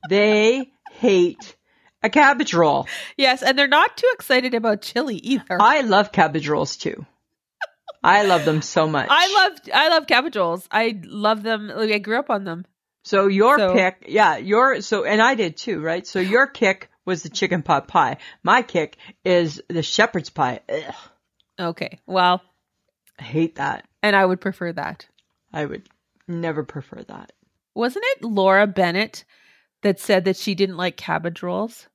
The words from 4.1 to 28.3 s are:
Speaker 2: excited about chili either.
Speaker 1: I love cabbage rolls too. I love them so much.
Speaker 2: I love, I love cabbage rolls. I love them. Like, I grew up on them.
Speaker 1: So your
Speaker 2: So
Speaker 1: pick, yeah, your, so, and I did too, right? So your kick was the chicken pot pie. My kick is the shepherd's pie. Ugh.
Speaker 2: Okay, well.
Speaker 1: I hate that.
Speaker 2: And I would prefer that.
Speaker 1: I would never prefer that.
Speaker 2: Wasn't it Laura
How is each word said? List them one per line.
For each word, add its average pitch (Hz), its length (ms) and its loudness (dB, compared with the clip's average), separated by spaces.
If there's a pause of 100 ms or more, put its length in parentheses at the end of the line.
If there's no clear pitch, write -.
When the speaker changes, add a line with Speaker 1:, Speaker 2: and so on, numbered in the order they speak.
Speaker 2:
excited 254 420 -2
about 220 280 -2
chili 247 340 -6
either. 208 440 -4
Speaker 1:
I 254 200 6
love 208 320 2
cabbage 156 360 0
rolls 147 280 -2
too. - 280 -10 (1000)
I 196 200 4
love 175 200 2
them 156 180 0
so 160 240 0
much. 143 240 -2
Speaker 2:
I 349 220 2 (160)
love, 359 100 -8 (160)
I 302 140 2
love 320 180 0
cabbage 262 300 0
rolls. 180 340 -2
I 226 340 -2
love 208 380 -2
them. 214 320 -6
Like, 220 160 -2
I 208 80 0
grew 214 220 -4
up 285 100 -6
on 202 140 -2
them. 175 220 -10 (360)
Speaker 1:
So 196 240 2
your 202 320 4
Speaker 2:
So 190 160 2
Speaker 1:
pick, 185 320 0
yeah, 170 300 2
your, 208 440 2
so, 208 240 -2
and 214 160 0
I 247 140 4
did 185 220 -4
too, 180 240 -6
right? 165 260 -6
So - 140 -6
your 214 260 2
kick 202 420 -2 (160)
was 185 200 -6
the 160 40 -12
chicken 185 360 -4
pot 143 240 0
pie. 135 300 0 (260)
My 226 180 4
kick - 340 -4 (280)
is 175 440 0
the 170 140 -4
shepherd's 190 480 -2
pie. 127 380 -4
Ugh. 151 260 -8 (640)
Speaker 2:
Okay, 170 480 -8
well. 180 360 0 (760)
Speaker 1:
I - 60 -20
hate 156 320 -4
that. 139 320 -6 (160)
Speaker 2:
And 208 100 2
I 196 100 4
would 185 160 0
prefer 180 320 -6
that. - 340 -10 (460)
Speaker 1:
I 151 120 -6
would - 240 -12 (400)
never 170 340 -6
prefer - 460 -14
that. - 240 -20 (420)
Speaker 2:
Wasn't 254 300 -4 (120)
it - 80 -18
Laura 202 440 4